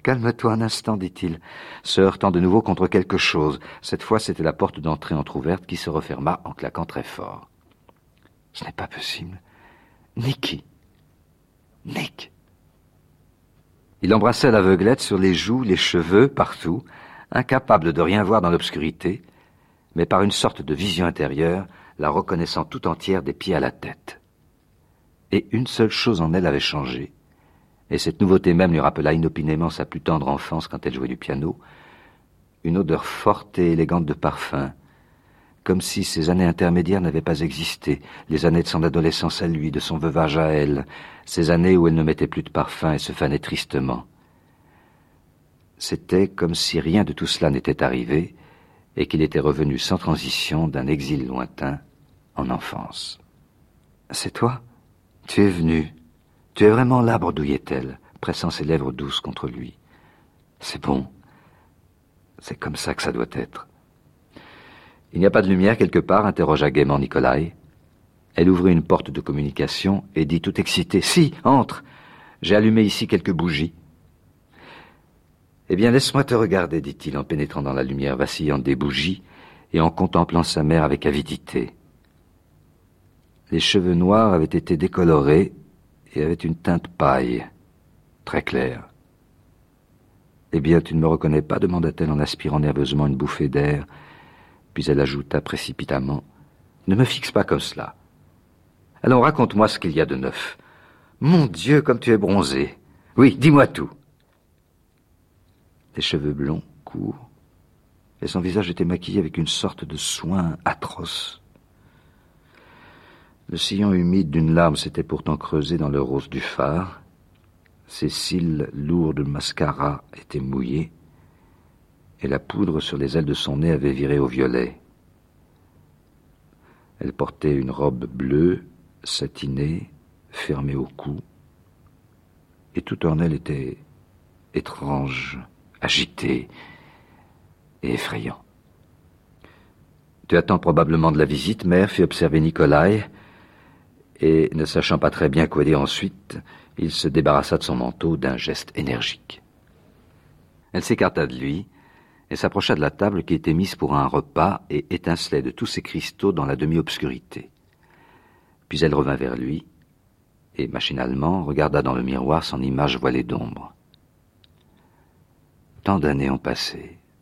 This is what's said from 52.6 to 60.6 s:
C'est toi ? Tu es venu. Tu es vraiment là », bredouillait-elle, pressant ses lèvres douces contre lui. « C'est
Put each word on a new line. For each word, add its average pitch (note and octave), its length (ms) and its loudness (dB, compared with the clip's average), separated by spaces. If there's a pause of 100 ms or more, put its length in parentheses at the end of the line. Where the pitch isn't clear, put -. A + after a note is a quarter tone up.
C'est - 220 -8
toi ? A#2+ 300 0 (640)
Tu - 140 4
es G2+ 60 6
venu. D#2+ 460 0 (600)
Tu G#2 100 4
es G#2 60 10
vraiment B2 320 4
là », A#2 180 4
bredouillait-elle, C#2+ 800 -4 (200)
pressant F2 300 -4
ses D#2 140 -6
lèvres D2 260 0
douces C#2 300 -6
contre - 260 -10
lui. « B1 320 -12 (800)
C'est - 240 -12